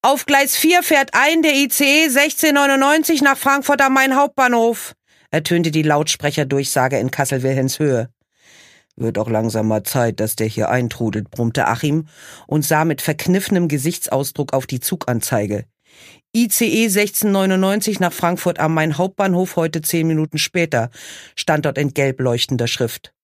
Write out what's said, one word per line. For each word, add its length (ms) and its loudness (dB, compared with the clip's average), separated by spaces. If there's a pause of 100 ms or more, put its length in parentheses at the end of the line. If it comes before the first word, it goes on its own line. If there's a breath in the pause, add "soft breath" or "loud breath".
„Auf 240 2
Gleis 300 2
vier 280 4
fährt 280 2
ein 300 2
der 120 2
I 140 2
C 380 2
E 20 0
sechzehn 480 2
neunundneunzig 680 4
nach 160 4
Frankfurt 440 0
am 120 4
Main 220 2
Hauptbahnhof“, 800 0 (360 soft breath)
ertönte 400 0
die 100 0
Lautsprecherdurchsage 1200 0
in 100 -2
Kassel-Wilhelmshöhe. 1040 -2 (840 soft breath)
„Wird 220 -4
auch 120 -2
langsam 380 0
mal 140 0
Zeit, 380 -2
dass 160 -2
der 100 -2
hier 240 -4
eintrudelt“, 640 -2
brummte 340 -2
Achim 420 -2 (380 loud breath)
und 180 0
sah 220 2
mit 160 -2
verkniffenem 680 0
Gesichtsausdruck 840 -4
auf 140 -2
die 120 -6
Zuganzeige. 880 -4 (720 loud breath)
„I 140 0
C 180 0
E 200 2
sechzehn 440 0
neunundneunzig 680 0
nach 140 0
Frankfurt 460 -2
am 160 2
Main 240 0
Hauptbahnhof 560 -2
heute 260 -2
zehn 240 -2
Minuten 320 -2
später“, 540 -2 (440 loud breath)
stand 300 -2
dort 140 -2
in 160 -2
gelb 240 0
leuchtender 480 0
Schrift. 440 -4 (120)